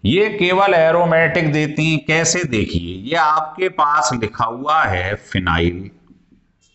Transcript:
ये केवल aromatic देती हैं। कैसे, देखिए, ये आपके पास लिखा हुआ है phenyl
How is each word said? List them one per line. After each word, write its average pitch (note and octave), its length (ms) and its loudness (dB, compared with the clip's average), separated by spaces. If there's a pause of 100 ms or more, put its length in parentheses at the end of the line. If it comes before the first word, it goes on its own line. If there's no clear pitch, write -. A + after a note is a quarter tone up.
ये F#3 280 2
केवल F#3 420 2
aromatic E3 800 2
देती D3+ 320 0
हैं। D#3 200 0
कैसे, E3 400 0
देखिए, F#2 560 -2
ये C3+ 140 -6
आपके D#3+ 560 0
पास D3+ 420 0
लिखा A#2 320 -2
हुआ C#3+ 380 -2
है F#2+ 320 -2
phenyl F2 760 -2 (840)